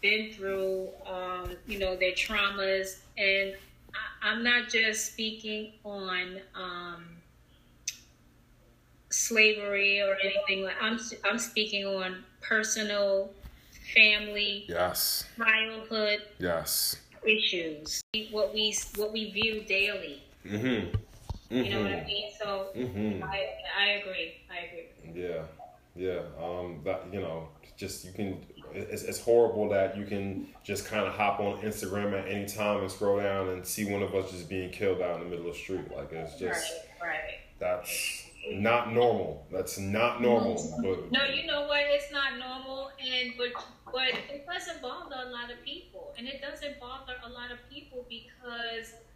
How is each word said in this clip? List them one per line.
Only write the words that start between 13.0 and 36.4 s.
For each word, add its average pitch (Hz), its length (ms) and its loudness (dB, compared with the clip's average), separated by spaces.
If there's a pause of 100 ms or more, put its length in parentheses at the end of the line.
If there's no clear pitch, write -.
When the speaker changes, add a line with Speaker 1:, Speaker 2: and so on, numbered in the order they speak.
Speaker 1:
family, 208 760 6
Speaker 2:
Yes. - 580 2 (100)
Speaker 1:
childhood 220 840 2 (200)
Speaker 2:
Yes. - 560 2 (300)
Speaker 1:
issues. 165 760 0 (300)
What 208 220 0
we 214 160 2
s-, - 280 -4
what 214 140 0
we 214 200 -4
view 214 320 0
daily. 190 600 0 (220)
Speaker 2:
Mm-hmm. 107 500 0 (580)
Speaker 1:
You 123 160 2
know 110 120 0
what 98 100 2
I 87 40 -2
Speaker 2:
Mm-hmm. - 120 -6
Speaker 1:
mean? - 240 -4 (100)
So, 202 340 -2
Speaker 2:
Mm-hmm. 104 480 -2
Speaker 1:
I, 98 220 -2 (320)
I 202 80 4 (140)
agree. 180 360 -6 (140)
I 180 160 -10
agree. 87 560 -12
Speaker 2:
Yeah. 82 220 -4 (520)
Yeah, 87 260 -2 (200)
um, 87 440 -4
that, 92 260 -2
you 98 80 -2
know, 80 300 -4 (260)
just, - 300 -8
you 90 80 -14
can, 95 320 -4 (280)
it's, 101 300 -6
it's - 160 -4
horrible 113 500 8
that 98 280 4
you 101 80 -4
can 98 420 -4 (160)
just 98 260 -4
kinda 104 220 0
hop 104 300 2
on 101 200 0
Instagram 101 560 -2
at 95 120 -4
any 101 160 -2
time 104 360 2
and 95 100 -2
scroll 101 280 4
down 98 300 2
and 90 160 -4
see 104 260 0
one 101 100 2
of 92 140 0
us 92 160 2
just 90 160 -8
being 92 240 -2
killed 92 300 2
out 87 160 2
in 85 60 -6
the 87 60 -6
middle 85 200 -4
of 87 40 -6
the - 60 -8
street. 85 340 -4
Like, 71 200 -8
it's 80 260 -8
just - 340 -2 (280)